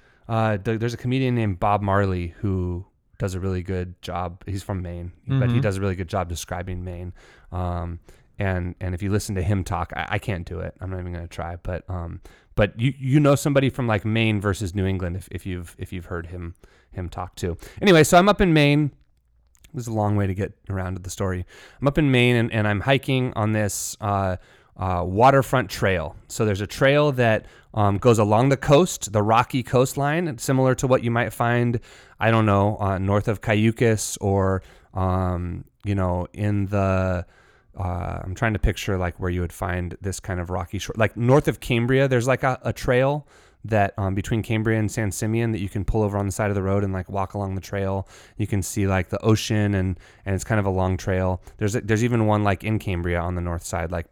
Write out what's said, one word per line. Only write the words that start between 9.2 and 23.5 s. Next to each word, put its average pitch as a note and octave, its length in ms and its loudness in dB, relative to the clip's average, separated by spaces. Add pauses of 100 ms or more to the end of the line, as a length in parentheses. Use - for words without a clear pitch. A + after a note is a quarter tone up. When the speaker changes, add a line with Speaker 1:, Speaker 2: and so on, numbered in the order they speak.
Speaker 1:
to F#2 80 -2
him F#2+ 220 0
talk, F2 320 -4
I, D#2 140 -6
I G#2 80 -2
can't F2 280 -6
do E2+ 140 -8
it. F2 200 -10
I'm F#2 100 -8
not F#2 100 -6
even F2+ 120 -8
gonna E2+ 140 -10
try. E2+ 300 -10
But, F2 340 -8
um, F2 300 -8 (340)
but G#2+ 240 2
you, C3 180 0
you C3+ 220 2
know C#3+ 160 6
somebody C#3 360 2
from, A#2+ 180 -2
like, G#2+ 160 2
Maine A2 360 2
versus G2 340 -2
New F#2+ 120 0
England F#2 300 -2
if, F2+ 160 -10
if F2+ 140 -10
you've, F2+ 320 -8
if - 140 -12
you've F2+ 140 -10
heard E2+ 220 -8
him, F2 260 -12 (380)
him F2+ 160 -8
talk F2+ 260 -10
too. E2+ 220 -4 (260)
Anyway, E3 220 8
so F3+ 140 6
I'm F#3 100 6
up G3+ 120 4
in F3+ 120 4
Maine. D3 400 4 (840)
This A#2+ 80 -6
is A#2+ 40 -10
a A2+ 40 -6
long G#2 240 2
way G2+ 100 0
to F#2+ 80 -2
get G2 180 -4 (160)
around F#2 280 -6
to F2+ 60 -12
the F2+ 80 -12
story. F#2 360 -6 (340)
I'm B2+ 60 0
up C#3+ 120 0
in C#3+ 120 4
Maine B2 240 6
and, A#2 180 2
and G#2+ 140 2
I'm G#2 140 0
hiking C3+ 560 0
on G#2+ 160 0